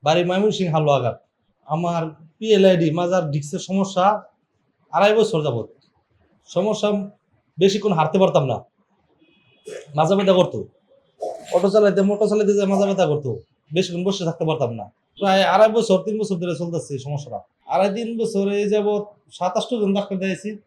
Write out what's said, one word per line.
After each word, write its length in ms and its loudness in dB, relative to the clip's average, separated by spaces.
বাড়ি 220 2
ময়মনসিংহ 460 0
হালুয়াঘাট। 420 2
আমার 280 -4
পিএলআইডি 500 4
মাজার 240 0
ডিস্কের 360 -6
সমস্যা, 360 0
আড়াই 220 6
বছর 260 2
যাবত। 240 -4
সমস্যা 340 -2
বেশিক্ষণ 360 2
হাঁটতে 240 0
পারতাম 280 2
না, 60 -2
মাজা 220 2
ব্যথা 220 4
করতো। 180 2
অটো 160 2
চালাইতে, 280 4
মোটর 200 0
চালাইতে 260 2
যেয়ে 160 0
মাজা 160 2
ব্যথা 240 0
করতো, 180 -4
বেশিক্ষণ 320 -2
বসে 220 -4
থাকতে 200 -6
পারতাম 300 -2
না। 60 -12
প্রায় 240 2
আড়াই 220 6
বছর, 200 2
তিন 140 -4
বছর 200 -4
ধরে 200 -4
চলতেছে 360 -6
এই 100 -8
সমস্যাটা। 320 -10
আড়াই 240 2
তিন 120 -6
বছর 240 -2
এই 120 -2
যাবত 320 0
সাত 200 -2
আটটা 220 -4
জন 160 0
ডাক্তার 260 -4
দেখাইছি। 300 -6